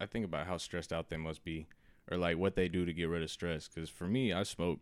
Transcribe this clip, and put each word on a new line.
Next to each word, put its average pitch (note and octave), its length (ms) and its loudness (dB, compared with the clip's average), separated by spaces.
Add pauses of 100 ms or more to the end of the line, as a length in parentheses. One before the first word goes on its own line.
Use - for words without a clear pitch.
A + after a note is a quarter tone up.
I G2+ 60 -4
think A2+ 180 -2
about D#2+ 240 -2
how F2+ 80 0
stressed E2+ 360 -4
out E2 160 -2
they D#2+ 80 -4
must D#2+ 280 -4
be, D#2+ 240 -6 (420)
or, F2 60 0
like, F2 200 4
what F#2 200 2
they F2+ 120 4
do F2 160 2
to E2+ 80 0
get E2 160 0
rid E2+ 140 0
of D#2 80 -4
stress. E2 380 -4
'Cause D#2+ 200 -6
for - 180 -6
me, A#2 260 2
I F#2 100 2
smoke E2+ 400 0